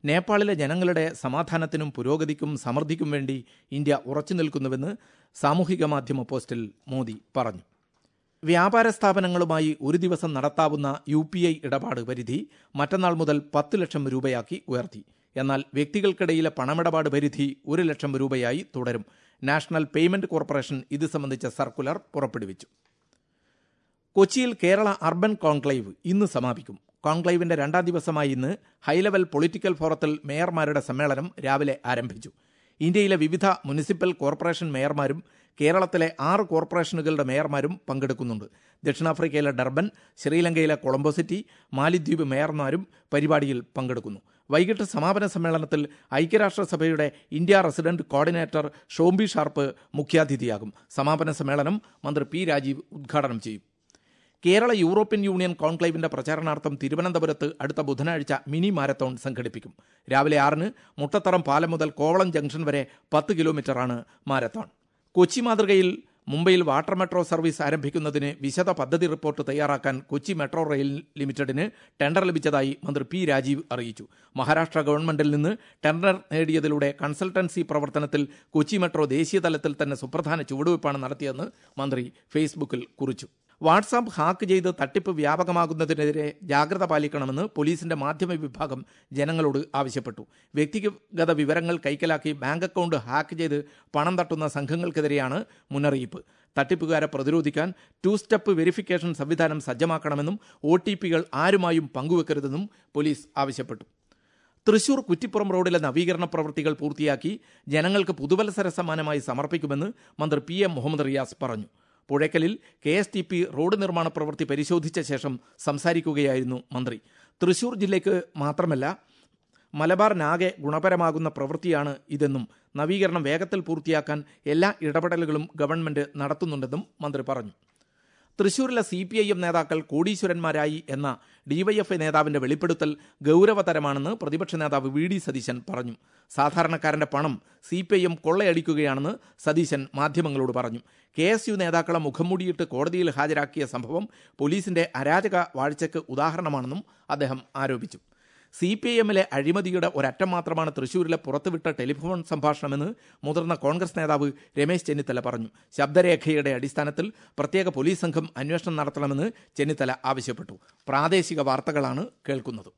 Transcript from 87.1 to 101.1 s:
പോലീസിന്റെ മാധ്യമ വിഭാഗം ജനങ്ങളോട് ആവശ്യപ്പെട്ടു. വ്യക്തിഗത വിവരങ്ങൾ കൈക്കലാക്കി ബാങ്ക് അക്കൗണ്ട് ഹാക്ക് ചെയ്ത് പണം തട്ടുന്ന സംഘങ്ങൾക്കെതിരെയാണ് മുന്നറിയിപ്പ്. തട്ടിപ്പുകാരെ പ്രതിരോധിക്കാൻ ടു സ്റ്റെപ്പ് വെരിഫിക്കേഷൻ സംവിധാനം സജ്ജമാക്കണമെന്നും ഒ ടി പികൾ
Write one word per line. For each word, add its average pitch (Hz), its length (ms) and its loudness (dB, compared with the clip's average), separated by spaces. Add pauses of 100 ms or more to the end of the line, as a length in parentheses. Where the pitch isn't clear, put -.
പോലീസിന്റെ 160 400 0
മാധ്യമ 151 380 -2
വിഭാഗം 135 520 -8 (280)
ജനങ്ങളോട് 147 520 0 (100)
ആവശ്യപ്പെട്ടു. 123 520 -4 (280)
വ്യക്തിഗത 165 760 -2
വിവരങ്ങൾ 160 460 0
കൈക്കലാക്കി 151 540 -2
ബാങ്ക് 147 340 -4
അക്കൗണ്ട് 170 300 0
ഹാക്ക് 139 420 -4
ചെയ്ത് 147 280 -2 (300)
പണം 170 220 2
തട്ടുന്ന 165 300 -2
സംഘങ്ങൾക്കെതിരെയാണ് 147 960 -2 (260)
മുന്നറിയിപ്പ്. 139 540 -2 (340)
തട്ടിപ്പുകാരെ 156 460 2
പ്രതിരോധിക്കാൻ 147 680 0 (320)
ടു 202 100 4
സ്റ്റെപ്പ് 214 360 2
വെരിഫിക്കേഷൻ 170 640 0
സംവിധാനം 156 460 0
സജ്ജമാക്കണമെന്നും 151 800 -2 (240)
ഒ 156 120 6
ടി 196 180 0
പികൾ 170 400 0